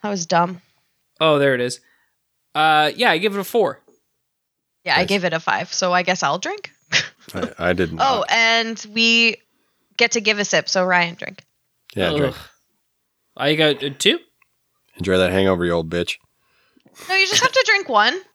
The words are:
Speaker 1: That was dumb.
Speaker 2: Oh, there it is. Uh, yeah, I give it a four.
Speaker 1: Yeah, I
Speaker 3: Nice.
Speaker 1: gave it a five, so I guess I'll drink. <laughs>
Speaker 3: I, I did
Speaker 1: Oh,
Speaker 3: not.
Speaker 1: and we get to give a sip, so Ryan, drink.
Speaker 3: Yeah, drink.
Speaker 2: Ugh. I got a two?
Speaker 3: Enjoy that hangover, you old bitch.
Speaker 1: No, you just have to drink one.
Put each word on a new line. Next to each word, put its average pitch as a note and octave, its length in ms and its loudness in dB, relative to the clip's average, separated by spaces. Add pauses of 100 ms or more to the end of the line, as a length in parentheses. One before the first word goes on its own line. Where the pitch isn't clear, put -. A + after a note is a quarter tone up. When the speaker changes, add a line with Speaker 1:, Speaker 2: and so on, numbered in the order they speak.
Speaker 1:
That G#3 80 -6
was F3+ 160 -6
dumb. F3 340 0 (600)
Speaker 2:
Oh, D#3 180 4
there C#3 160 4
it B2 60 -2
is. B2 200 -4 (720)
Uh, D3+ 400 4
yeah, A#3 160 2
I E3 80 2
give G3 160 -2
it G3+ 60 -6
a F#3 40 -6
four. G3 360 0 (1040)
Speaker 1:
Yeah, D3+ 100 0
I C#3+ 60 4
Speaker 3:
Nice. F#3 80 0
Speaker 1:
gave G3 160 0
it E3+ 80 -2
a D#3+ 80 -4
five, D#3+ 320 -2
so F#3 200 -2
I F3+ 100 2
guess F3+ 200 -2
I'll D3+ 160 -2
drink. F#4+ 320 -10 (340)
<laughs> - 300 -20
Speaker 3:
I, F#2 240 -6
I F2 140 0
did F2 200 0
Speaker 1:
Oh, - 40 -10
Speaker 3:
not. B3 340 0
Speaker 1:
and A3+ 640 0
we A3+ 420 2 (600)
get A#3 160 0
to A#3 80 -4
give G#3 180 -2
a G#3 60 -2
sip, F3 240 -2
so F#3 160 0
Ryan, F3 320 0
drink. - 260 -16 (520)
Speaker 3:
Yeah, F2+ 160 -2
drink. - 260 -2
Speaker 2:
Ugh. - 40 -18 (960)
I C#3+ 200 0
got D3+ 260 2
a C#3+ 80 -6
two? A3+ 280 0 (800)
Speaker 3:
Enjoy F#2 220 0
that F#2 140 2
hangover, F#2+ 320 2
you E2+ 80 0
old E2 180 -2
bitch. F2 260 -4 (920)
Speaker 1:
No, F4+ 80 -2
you F#4+ 100 2
just G4+ 160 0
have B4+ 100 0
to C5 140 4
drink G4+ 220 0
one. A#3+ 300 2 (160)